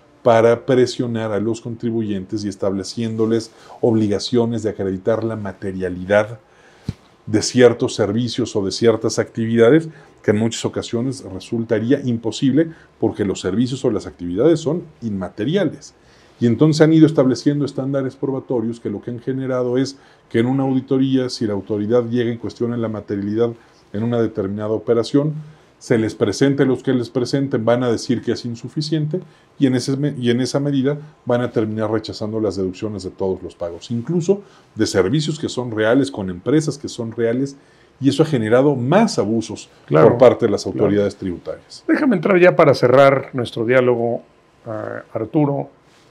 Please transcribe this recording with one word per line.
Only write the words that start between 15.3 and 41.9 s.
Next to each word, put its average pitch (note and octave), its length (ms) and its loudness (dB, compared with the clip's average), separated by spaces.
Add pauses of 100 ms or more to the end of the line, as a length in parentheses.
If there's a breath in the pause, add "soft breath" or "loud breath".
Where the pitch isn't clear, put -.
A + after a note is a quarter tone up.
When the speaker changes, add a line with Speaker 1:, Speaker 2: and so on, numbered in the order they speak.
Speaker 1:
Y A#2 60 0
entonces D3 360 4
han D#3+ 120 6
ido D#3 140 8
estableciendo C#3+ 580 2
estándares C3+ 500 -4
probatorios B2 640 -4
que G#2+ 120 -8
lo G2 100 -8
que - 80 -12
han A#2+ 100 -10
generado B2+ 600 -2
es C#3 180 -2 (320 soft breath)
que - 80 0
en A#2 80 4
una C3+ 180 0
auditoría, C3 640 0
si A#2+ 180 -4
la G#2 60 -2
autoridad G#2+ 500 0
llega A#2 280 -2
y A#2 60 -6
cuestiona A#2 400 -6
la A2+ 120 -4
materialidad G#2+ 640 -2 (400 soft breath)
en G#2 100 -4
una A#2 180 0
determinada G#2+ 480 -4
operación, A#2 640 0 (460 loud breath)
se - 180 0
les A2 160 0
presente C#3 500 0
los B2+ 200 0
que C3+ 100 -2
les A#2+ 160 -2
presenten, C3 560 -2
van A#2+ 160 2
a B2+ 80 0
decir A2+ 320 -2
que A#2 120 -2
es G2 120 -10
insuficiente D3+ 760 -6 (380 loud breath)
y C#3+ 80 2
en B2+ 80 4
ese C3 240 -2
me-, C#3+ 180 -2
y B2 140 -2
en A#2 100 2
esa C3 200 0
medida C#3+ 400 0 (260 loud breath)
van B2 160 0
a B2 80 -2
terminar G#2+ 400 -2
rechazando A2 500 -6
las G2+ 160 -2
deducciones F#2+ 460 -6
de F2+ 80 -10
todos F#2+ 320 -4
los E2+ 140 -14
pagos, E2+ 340 -10
incluso E3 540 -2 (320 loud breath)
de G#2+ 100 0
servicios C3+ 540 0
que A2 100 -4
son B2 220 -8
reales, A2 400 2
con F#2+ 180 -6
empresas C#3 480 -2
que - 100 -12
son A2+ 240 -10
reales, A#2+ 460 -2 (420 soft breath)
y C3 100 2
eso C3+ 120 4
ha D3+ 60 4
generado C3 480 2
más D#3+ 420 2
abusos G#2+ 520 -4 (180 soft breath)
Speaker 2:
Claro, D3 220 6
Speaker 1:
por A#2 100 0
parte A#2+ 260 8
de G#2 60 4
las G2 120 -2
Speaker 2:
claro. F#2+ 160 -4
Speaker 1:
autoridades G2+ 360 2
tributarias. - 720 -10
Speaker 2:
Déjame D4 280 2